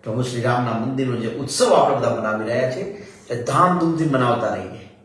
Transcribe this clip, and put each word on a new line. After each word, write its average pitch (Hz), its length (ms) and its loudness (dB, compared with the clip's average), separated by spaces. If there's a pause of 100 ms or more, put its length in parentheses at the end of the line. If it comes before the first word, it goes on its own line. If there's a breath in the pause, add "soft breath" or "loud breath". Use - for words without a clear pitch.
પ્રભુ 120 200 -4
શ્રી 123 180 -4
રામના 123 320 0
મંદિરનો 127 440 -2
જે 113 200 -4
ઉત્સવ 196 380 2
આપણે - 220 4
બધા 120 180 0
મનાવી 107 300 -4
રહ્યા 123 260 0
છે, 190 120 -6 (460 loud breath)
એ 120 160 -6
ધામધૂમથી 165 600 2
મનાવતા 127 500 2
રહીએ. 95 340 -10 (160)